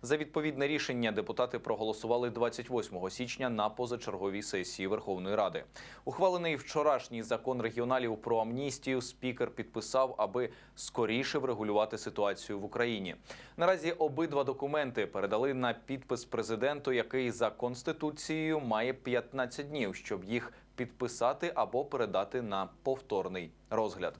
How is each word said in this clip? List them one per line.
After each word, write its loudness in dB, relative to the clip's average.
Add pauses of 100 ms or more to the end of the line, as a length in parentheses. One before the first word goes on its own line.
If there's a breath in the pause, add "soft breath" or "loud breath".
За 2
відповідне 0
рішення 2
депутати 0
проголосували 0
двадцять 0
восьмого -2
січня -2
на 2
позачерговій -2
сесії -2
Верховної 0
Ради. 2 (400 loud breath)
Ухвалений 2
вчорашній 2
закон 0
регіоналів 2
про 2
амністію 0
спікер -2
підписав, 0
аби 0 (240 loud breath)
скоріше 0
врегулювати 2
ситуацію -2
в -6
Україні. -2 (400 loud breath)
Наразі 4
обидва 2
документи 0
передали 2
на 0
підпис -4
президенту, 0
який 2
за 2
Конституцією -2
має 2
п'ятнадцять -2
днів, -2
щоб -6
їх -2 (240 loud breath)
підписати 0
або 2
передати 0
на -2 (140)
повторний -2 (200)
розгляд. 0